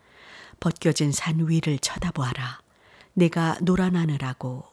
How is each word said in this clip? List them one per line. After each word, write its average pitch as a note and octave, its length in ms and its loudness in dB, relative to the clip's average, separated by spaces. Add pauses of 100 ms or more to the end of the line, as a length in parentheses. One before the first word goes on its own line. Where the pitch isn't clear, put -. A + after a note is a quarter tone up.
(600)
벗겨진 D3+ 520 0
산 D#3+ 360 0
위를 D#3+ 300 2
쳐다보아라. C3 840 -6 (520)
내가 E3 480 2
놀아나느라고 D#3+ 1120 0